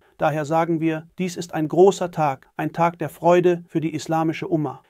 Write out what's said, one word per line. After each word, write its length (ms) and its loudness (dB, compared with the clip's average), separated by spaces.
Daher 280 -2
sagen 340 0
wir, 280 -2
dies 180 -6
ist 180 -10
ein 140 -2
großer 440 4
Tag, 440 -2
ein 160 -4
Tag 280 0
der 100 -4
Freude 580 4
für 140 -2
die 120 -4
islamische 540 -2
Umma. 420 -2